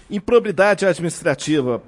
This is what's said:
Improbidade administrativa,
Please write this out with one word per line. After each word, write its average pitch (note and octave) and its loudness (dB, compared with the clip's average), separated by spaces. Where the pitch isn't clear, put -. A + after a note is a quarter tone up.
Improbidade G3+ 2
administrativa, D3+ -2